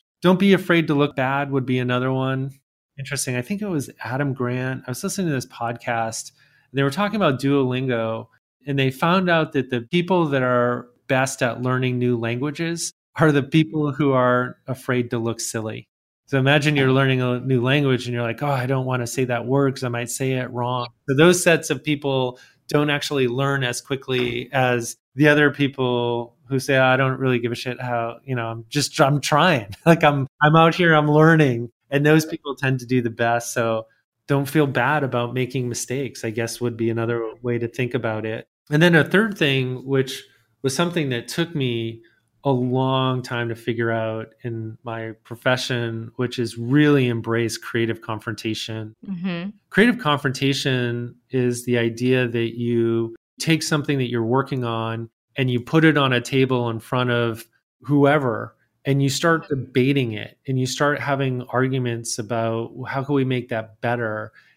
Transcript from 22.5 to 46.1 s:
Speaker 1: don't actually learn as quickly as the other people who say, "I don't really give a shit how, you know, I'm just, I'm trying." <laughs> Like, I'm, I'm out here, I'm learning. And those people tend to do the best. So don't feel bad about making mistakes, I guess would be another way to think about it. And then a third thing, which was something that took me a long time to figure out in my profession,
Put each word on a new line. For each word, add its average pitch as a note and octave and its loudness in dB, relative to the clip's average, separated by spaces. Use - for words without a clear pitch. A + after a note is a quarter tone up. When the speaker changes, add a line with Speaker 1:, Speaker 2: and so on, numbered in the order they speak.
Speaker 1:
don't D3 2
actually C#3+ 0
learn C#3 0
as B2 -4
quickly B2 -4
as B2 0
the D3 4
other D3 6
people B2 -2
who C3+ -2
say, C3+ 0
"I C3 6
don't C3 0
really C3 2
give A#2 -2
a A#2+ -4
shit B2 -8
how, A#2+ -6
you C3+ -4
know, A#2 -4
I'm A2+ -10
just, - -4
I'm C#3+ 4
trying." D3 2
<laughs> - -4
Like, E3 6
I'm, C#3+ 2
I'm D3+ 4
out E3 6
here, E3+ 4
I'm D3+ 4
learning. D3+ 6
And C#3+ 2
those D#3 6
people D#3 -8
tend C3 -2
to A#2+ -12
do B2 2
the A#2 -2
best. A#2 -2
So A2+ 0
don't C#3 0
feel D3+ 2
bad C3+ 0
about A#2+ -4
making B2+ -4
mistakes, B2 -6
I A2+ -4
guess A2+ -4
would A#2+ -4
be A2+ 0
another A#2 -2
way A#2+ -2
to A#2 -4
think A#2+ -6
about A2 -4
it. A2 -8
And D3+ 4
then E3+ 6
a D3+ 6
third G3+ 2
thing, C3 -2
which C3+ -2
was C3 -2
something F3 -2
that A#2+ -4
took E3+ -4
me A#2 -4
a C#3 2
long C3 0
time A#2+ -6
to A2+ -6
figure A#2 -2
out A2 -4
in A2+ -8
my A2+ -10
profession, A#2+ -2